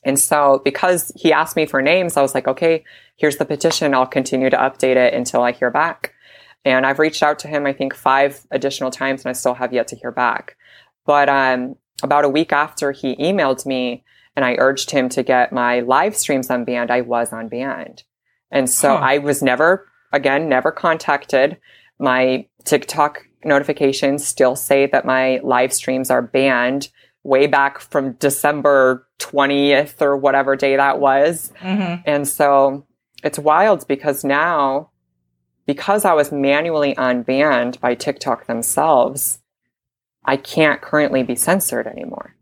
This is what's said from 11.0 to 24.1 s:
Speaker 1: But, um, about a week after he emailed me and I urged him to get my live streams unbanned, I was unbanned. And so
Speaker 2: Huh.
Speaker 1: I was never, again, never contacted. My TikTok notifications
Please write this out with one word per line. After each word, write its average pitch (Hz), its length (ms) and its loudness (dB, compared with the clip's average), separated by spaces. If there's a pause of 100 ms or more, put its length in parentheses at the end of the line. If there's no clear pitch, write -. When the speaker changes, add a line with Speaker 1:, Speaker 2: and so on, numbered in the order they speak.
Speaker 1:
But, 143 220 4
um, 131 480 0 (260)
about 147 220 2
a 143 60 2
week 156 240 0
after 143 400 -2
he 131 240 -6
emailed 147 480 -2
me 127 400 -6 (320)
and 135 80 0
I 123 120 0
urged 135 340 0
him 127 180 0
to 127 140 -2
get 123 280 2
my 123 300 0
live 135 340 0
streams 131 320 -2
unbanned, 123 440 -4
I 123 100 0
was 120 300 -4
unbanned. 113 720 -10 (480)
And 135 180 0
so 139 260 2
Speaker 2:
Huh. 135 80 0
Speaker 1:
I 135 140 2
was 143 260 -2
never, 151 420 2 (280)
again, 143 340 0
never 135 240 2
contacted. 156 840 0 (420)
My 131 460 0 (180)
TikTok - 640 -2 (160)
notifications 143 840 0